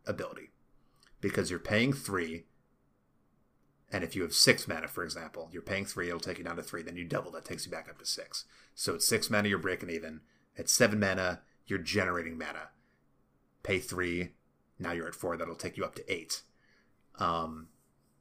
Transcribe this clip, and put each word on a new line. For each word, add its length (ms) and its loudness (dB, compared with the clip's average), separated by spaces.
ability. 460 -6
Because 280 2
you're 80 0
paying 360 4
three, 500 -2
and 120 0
if 120 -4
you 60 0
have 120 0
six 340 8
mana, 200 -4
for 160 -6
example, 480 -8
you're 100 -10
paying 240 -2
three, 220 -2
it'll 120 -2
take 180 -6
you 60 -10
down 140 -6
to 60 -6
three, 200 -8
then 120 -10
you 80 -6
double, 280 -2
that 140 -10
takes 200 -6
you 60 -10
back 180 -8
up 80 -18
to 80 -16
six. 400 -6
So 180 -2
at 80 -6
six 280 4
mana, 200 4
you're 80 4
breaking 320 -2
even. 320 -6
At 120 0
seven 300 6
mana, 420 2
you're 140 -2
generating 580 0
mana. 320 -8
Pay 160 2
three, 540 -2
now 140 -4
you're 160 -2
at 80 -8
four, 220 -2
that'll 180 -6
take 220 -8
you 60 -2
up 120 -4
to 180 -6
eight. 280 -4
Um, 520 -2